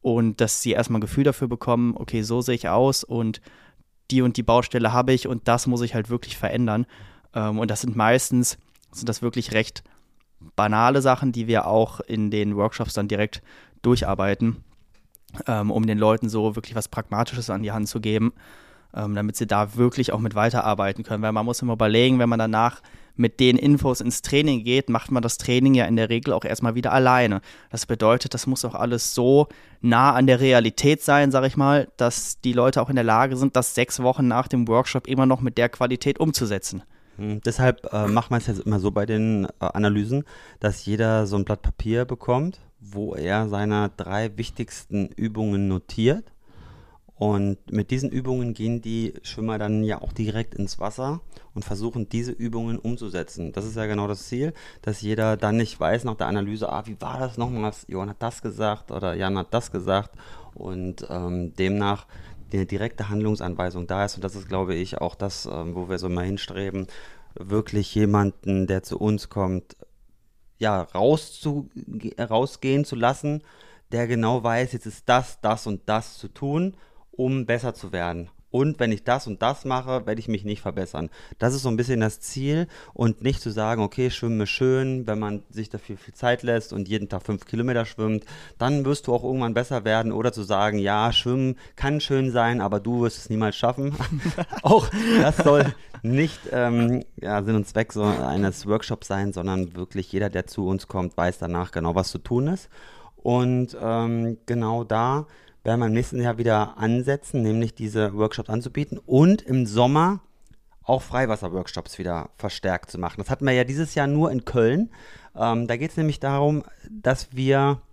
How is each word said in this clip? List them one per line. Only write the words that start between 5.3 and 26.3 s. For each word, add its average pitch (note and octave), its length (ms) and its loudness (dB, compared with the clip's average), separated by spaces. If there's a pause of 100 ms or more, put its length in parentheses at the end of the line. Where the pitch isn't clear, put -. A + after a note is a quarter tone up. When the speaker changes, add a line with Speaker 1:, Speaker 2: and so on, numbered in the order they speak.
Speaker 1:
das A#2+ 200 2
muss B2 160 0
ich A#2 120 -4
halt A2 160 -2
wirklich - 260 -6
verändern. A#2 500 0 (480)
Ähm, G#2+ 240 -2
und A2 120 -2
das A#2 120 -4
sind A#2+ 120 -4
meistens, B2 640 4 (320)
sind - 180 -10
das A2+ 140 -4
wirklich A#2+ 300 -4
recht - 320 -2 (720)
banale A2+ 460 4
Sachen, C3 300 4
die A#2 140 -4
wir A2+ 200 2
auch A2 340 2
in G#2+ 300 -2
den G#2 260 0
Workshops G#2+ 380 -2
dann G#2 140 -2
direkt G#2 340 -2 (400)
durcharbeiten, G2+ 840 0 (800)
ähm, G#2 240 0
um A2 160 0
den G#2+ 120 0
Leuten A2 300 4
so G#2+ 280 0
wirklich A2+ 180 -12
was A2+ 140 -4
Pragmatisches A#2 640 -4
an G#2 120 -2
die G#2 100 -4
Hand G#2+ 160 -4
zu A#2 120 -6
geben, A2 320 2 (640)
ähm, G#2 200 -4
damit G#2 220 -2
sie A2+ 100 -2
da G#2 300 2
wirklich B2 360 2
auch A2 80 0
mit A2 140 -2
weiterarbeiten G#2 680 0
können. G#2+ 180 -4
Weil G#2+ 100 0
man A2 140 0
muss A#2+ 160 -4
immer A#2+ 120 -2
überlegen, A2+ 440 6
wenn A#2+ 100 6
man A#2 100 2
danach A2+ 440 2 (320)
mit A#2+ 260 2
den B2+ 180 8
Infos C#3+ 420 4
ins A#2 220 -2
Training C#3+ 420 2
geht, B2+ 240 2
macht A2+ 220 0
man B2 120 2
das A#2 140 -2
Training C3 380 4
ja A#2+ 100 6
in A2+ 120 2
der A2+ 120 2
Regel A#2 240 0